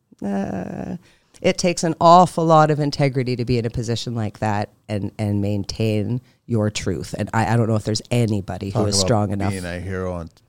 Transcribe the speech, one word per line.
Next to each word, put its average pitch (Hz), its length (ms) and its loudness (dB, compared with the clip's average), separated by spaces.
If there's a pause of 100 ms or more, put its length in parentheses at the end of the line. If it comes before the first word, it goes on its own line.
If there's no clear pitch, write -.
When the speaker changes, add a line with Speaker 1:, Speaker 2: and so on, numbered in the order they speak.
(240)
Speaker 1:
uh, 196 760 -6 (440)
it 185 160 2
takes 180 260 0
an 165 180 2
awful 170 440 6
lot 156 260 6
of 147 80 0
integrity 135 560 0
to 117 100 -2
be 123 120 2
in 113 80 0
a 117 40 -4
position 117 460 -4
like 107 240 -4
that 104 300 0 (200)
and, 104 280 -4
and 104 240 0
maintain 107 800 -2 (240)
your 107 240 0
truth. - 480 -4
And 104 160 -4
I, 110 200 2
I 120 40 4
don't 113 100 2
know 110 80 2
if 107 80 -2
there's 107 180 -2 (100)
anybody 104 580 -2
who 104 100 -2
Speaker 2:
Talk 104 80 2
Speaker 1:
is 101 100 0
Speaker 2:
about 95 80 2
Speaker 1:
strong 104 260 2
enough. 98 200 -2
Speaker 2:
being 92 140 -6
a 87 140 -6
hero 92 380 -6
and 82 140 -10 (180)